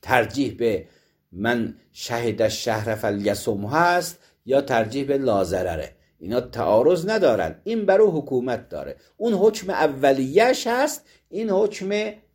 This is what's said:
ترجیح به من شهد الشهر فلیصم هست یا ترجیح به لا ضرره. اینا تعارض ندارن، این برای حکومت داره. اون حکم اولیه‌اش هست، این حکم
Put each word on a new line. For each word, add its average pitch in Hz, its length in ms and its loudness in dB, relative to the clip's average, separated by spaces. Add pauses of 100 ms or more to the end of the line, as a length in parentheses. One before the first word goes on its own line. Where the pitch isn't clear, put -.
ترجیح 123 520 0
به 113 340 -2 (440)
من 110 440 -2 (160)
شهد 117 500 -4
الشهر 110 540 -2
فلیصم 101 720 -2
هست 170 540 0 (260)
یا 135 160 2
ترجیح 120 440 0
به 139 120 0
لا 113 260 2
ضرره. 87 520 -4 (240)
اینا 107 220 -2
تعارض 123 680 2
ندارن، 117 540 0
این 220 220 -4
برای 196 220 6
حکومت 127 600 -4
داره. 69 260 -10 (220)
اون 226 160 0
حکم 202 360 2
اولیه‌اش 143 1000 2
هست، 262 380 -2 (240)
این 214 200 -6
حکم 208 640 -2 (220)